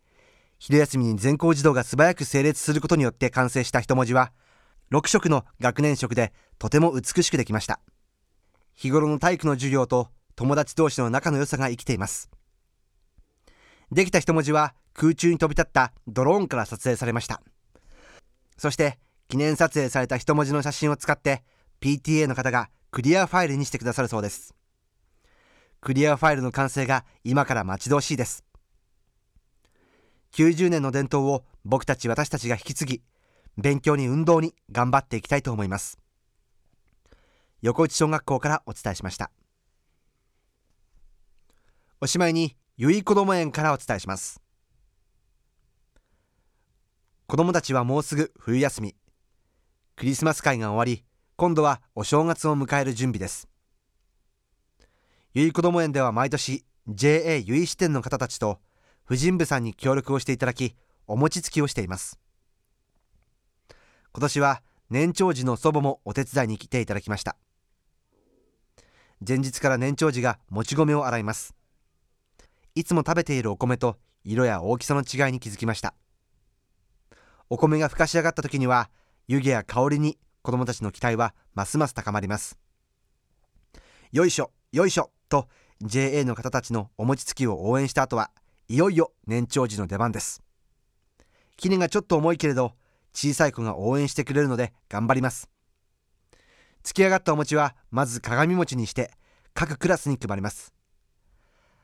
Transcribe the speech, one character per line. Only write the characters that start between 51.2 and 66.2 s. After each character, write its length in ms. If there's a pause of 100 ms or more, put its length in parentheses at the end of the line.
今 180
度 80
は 200 (120)
お 100
正 200
月 240
を 100
迎 240
え 40
る 80
準 160
備 100
で 80
す。 200 (1900)
ゆ 120
い 60
こ 100
ど 100
も 120
園 80
で 100
は 100
毎 200
年、 340 (220)
ジ 200
ェ 100
ー 180
エ 20
ー 80
ゆ 120
い 100
支 100
店 160
の 80
方 160
た 100
ち 120
と 200 (440)
婦 120
人 220
部 80
さ 140
ん 40
に 120
協 180
力 200
を 60
し 60
て 60
い 80
た 80
だ 60
き、 220 (300)
お 120
餅 260
つ 60
き 120
を 60
し 80
て 80
い 40
ま 120
す。 200 (1900)
今 100
年 180
は 240 (260)
年 240
長 200
児 120
の 100
祖 160
母 100
も 240
お 100
手 80